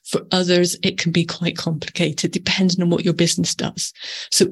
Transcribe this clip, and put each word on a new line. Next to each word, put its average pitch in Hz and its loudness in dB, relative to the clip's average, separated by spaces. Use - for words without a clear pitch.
For - -2
others, 180 4
it 185 0
can 165 -2
be 165 2
quite - -4
complicated, 160 -2
depending 185 0
on 175 2
what 185 0
your 175 2
business 170 0
does. - -6
So - 4